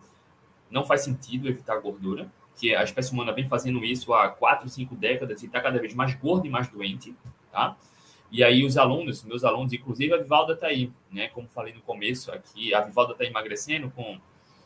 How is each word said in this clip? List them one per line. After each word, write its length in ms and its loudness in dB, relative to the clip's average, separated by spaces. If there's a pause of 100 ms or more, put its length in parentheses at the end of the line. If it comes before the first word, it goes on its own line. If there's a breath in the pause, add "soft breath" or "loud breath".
(680 soft breath)
não 140 -2
faz 180 4
sentido 460 -4
evitar 320 -4
gordura, 500 -6 (260)
que 200 2
a 80 4
espécie 280 -2
humana 200 -2
vem 160 -4
fazendo 380 -2
isso 280 -2
há 160 6
quatro, 380 4
cinco 280 -8
décadas 480 -2
e 40 -12
tá 140 -2
cada 180 0
vez 140 -4
mais 220 0
gorda 320 0
e 20 -6
mais 180 0
doente, 480 -8 (360)
tá? 260 -2 (540 loud breath)
E 120 4
aí 220 8
os 120 2
alunos, 460 2
meus 200 -6
alunos, 280 2
inclusive 420 -2
a 40 4
Vivalda 380 2
tá 120 -6
aí, 240 -2 (200)
né? 180 -6
Como 180 -14
falei 260 -12
no 80 -20
começo 500 -6
aqui, 420 -6
a 80 4
Vivalda 320 0
tá 100 -4
emagrecendo 680 -4
com, 280 -12 (460 soft breath)